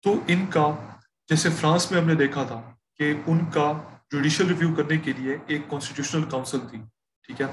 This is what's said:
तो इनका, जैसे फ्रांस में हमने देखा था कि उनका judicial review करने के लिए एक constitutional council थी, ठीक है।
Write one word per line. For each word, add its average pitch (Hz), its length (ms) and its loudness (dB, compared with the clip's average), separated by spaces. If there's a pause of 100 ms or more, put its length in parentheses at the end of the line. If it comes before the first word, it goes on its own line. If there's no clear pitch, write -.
तो 202 100 4 (160)
इनका, 175 360 2 (640)
जैसे 160 200 4
फ्रांस 160 420 2
में 180 80 4
हमने 165 160 4
देखा 139 300 2
था 117 100 -8 (440)
कि 147 140 2 (180)
उनका 165 360 2 (440)
judicial 156 380 2
review 165 260 2
करने 151 220 0
के 139 160 -2
लिए 131 260 -4 (100)
एक 147 200 -4
constitutional 147 640 -4
council 131 300 -4
थी, 113 180 -12 (500)
ठीक 240 120 -8
है। 135 120 -2